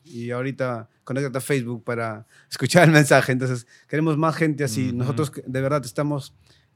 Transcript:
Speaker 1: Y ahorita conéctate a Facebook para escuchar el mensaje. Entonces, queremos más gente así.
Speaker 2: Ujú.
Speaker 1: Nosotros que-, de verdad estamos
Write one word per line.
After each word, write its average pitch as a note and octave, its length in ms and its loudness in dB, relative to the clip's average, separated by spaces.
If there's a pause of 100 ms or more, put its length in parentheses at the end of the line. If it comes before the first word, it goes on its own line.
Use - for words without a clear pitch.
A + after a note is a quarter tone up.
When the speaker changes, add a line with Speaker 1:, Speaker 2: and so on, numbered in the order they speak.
Speaker 1:
Y A#2+ 280 -10
ahorita B2 580 -6 (160)
conéctate C3+ 320 -4
a C3 40 -4
Facebook A#2+ 440 -4
para A2+ 400 -6 (260)
escuchar E3 320 4
el D#3+ 80 8
mensaje. C#3+ 400 6
Entonces, B2+ 340 -2 (220)
queremos D#3 300 0
más D#3+ 180 0
gente D3+ 300 0
así. C3 240 -4
Speaker 2:
Ujú. A#2+ 80 -4
Speaker 1:
Nosotros C3 340 -2
que-, - 160 -14
de C3 140 -4
verdad C3+ 240 -2
estamos D3 480 -6 (420)